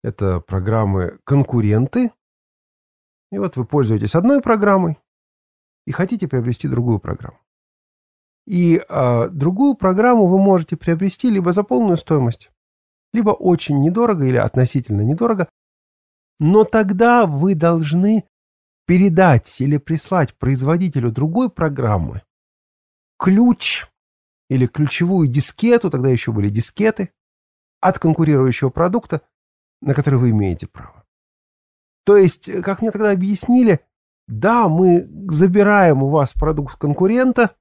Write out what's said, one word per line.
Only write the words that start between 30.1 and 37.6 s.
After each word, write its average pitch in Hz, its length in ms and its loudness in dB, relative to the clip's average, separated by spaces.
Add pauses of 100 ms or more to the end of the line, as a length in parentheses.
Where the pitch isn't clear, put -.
вы 120 120 2
имеете 98 360 -2
право. - 400 -20 (1000)
То 202 120 6
есть, 190 340 2 (120)
как 196 200 -4
мне 220 80 -2
тогда 208 220 -2
объяснили, 202 680 2 (460)
да, 196 420 0
мы 175 400 2 (220)
забираем 185 720 4
у 139 80 0
вас 143 240 0
продукт 147 420 -4
конкурента 220 840 0